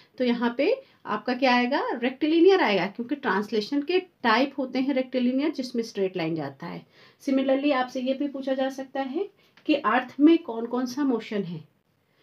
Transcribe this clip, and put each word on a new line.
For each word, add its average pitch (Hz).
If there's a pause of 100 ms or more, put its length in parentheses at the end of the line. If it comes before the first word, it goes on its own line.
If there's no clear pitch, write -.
(180)
तो 262
यहाँ 240
पे 339 (320)
आपका 214
क्या 247
आएगा, 247 (200)
Rectilinear 330
आएगा, 202
क्योंकि 240
translation 214
के 349
type 254
होते 254
हैं 269
rectilinear 254
जिसमें 247
straight 190
line 165
जाता 147
है। 170 (380)
Similarly 269
आपसे 254
ये 254
भी 285
पूछा 269
जा 269
सकता 269
है 285 (360)
कि 302
earth 247
में 320
कौन 233
कौन 247
सा 277
motion 220
है, 165 (600)